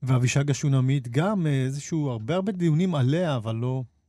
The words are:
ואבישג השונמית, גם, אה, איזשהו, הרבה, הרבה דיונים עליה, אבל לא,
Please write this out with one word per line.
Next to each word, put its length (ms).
ואבישג 480
השונמית, 560
גם, 400
אה, 180
איזשהו, 440
הרבה, 260
הרבה 160
דיונים 440
עליה, 400
אבל 200
לא, 280